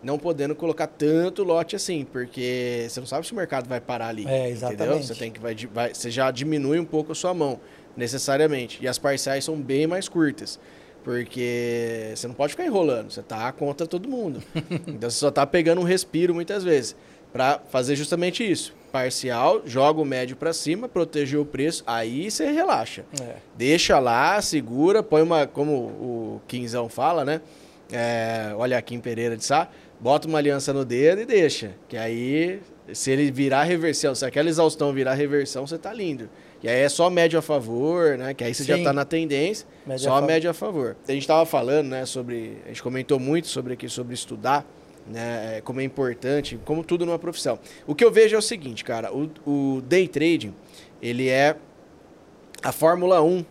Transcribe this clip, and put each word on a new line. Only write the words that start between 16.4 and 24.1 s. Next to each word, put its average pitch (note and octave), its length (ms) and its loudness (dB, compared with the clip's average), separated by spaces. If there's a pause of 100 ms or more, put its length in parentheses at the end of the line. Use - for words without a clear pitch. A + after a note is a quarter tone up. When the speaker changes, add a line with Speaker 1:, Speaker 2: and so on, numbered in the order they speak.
Speaker 1:
vezes, C#3+ 320 2 (380)
pra C3+ 260 2 (100)
fazer C3 260 0
justamente F3 540 -2
isso. - 240 -2 (180)
Parcial, B2+ 720 0
joga C#3+ 360 2
o D3+ 40 0
médio B2+ 300 -4
pra D#3 160 -4
cima, F3 380 -4
protegeu D3 520 0
o D3 40 0
preço, D3 420 -4
aí A#2 420 -4
você C#4+ 220 -2
relaxa. D4 540 0 (160)
Speaker 2:
É. A#2+ 140 -12 (200)
Speaker 1:
Deixa D#3 440 4
lá, C3+ 420 4